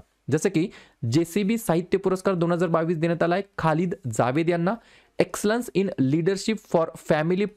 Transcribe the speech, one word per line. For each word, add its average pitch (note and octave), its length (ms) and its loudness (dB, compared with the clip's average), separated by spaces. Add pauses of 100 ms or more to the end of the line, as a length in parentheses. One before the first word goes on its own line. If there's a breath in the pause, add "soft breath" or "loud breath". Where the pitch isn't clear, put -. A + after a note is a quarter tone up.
(300)
जसं D#3 180 0
की F#3 220 0 (420 loud breath)
जेसीबी G3 460 0
साहित्य F3 400 0
पुरस्कार F#3 360 0
दोन E3+ 180 0
हजार F3 160 0
बावीस E3 300 0
देण्यात E3+ 240 0
आला E3+ 120 2
आहे G3 100 -2 (140)
खालिद E3 360 0 (180)
जावेद C3 360 0
यांना. F3 260 0 (460 soft breath)
Excellence G#3 640 0
in C3+ 320 0
Leadership F#3+ 420 0 (180)
for E3 120 4 (240)
Family F3 360 2 (100)